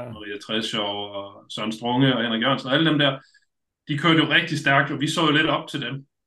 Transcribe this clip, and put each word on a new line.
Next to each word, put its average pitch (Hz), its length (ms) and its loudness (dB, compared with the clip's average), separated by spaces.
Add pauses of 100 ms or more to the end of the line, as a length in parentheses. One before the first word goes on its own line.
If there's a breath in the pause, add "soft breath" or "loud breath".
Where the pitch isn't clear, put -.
(100)
Maria 104 280 -12
Treschow 110 480 -4
og 101 680 -8
Søren 110 180 -4
Strunge 123 440 2
og 113 60 0
Henrik 113 200 -2
Jørgensen, 131 260 0
og 127 60 0
alle 156 160 4
dem 151 80 2
der, 139 200 2 (720 soft breath)
de 147 100 -4
kørte 160 200 4
jo 147 120 2
rigtig 156 280 0
stærkt, 143 340 4
og 139 80 -4
vi 156 80 0
så 165 180 0
jo 147 100 4
lidt 156 100 4
op 151 220 -2
til - 120 -6
dem, 127 260 -10 (200)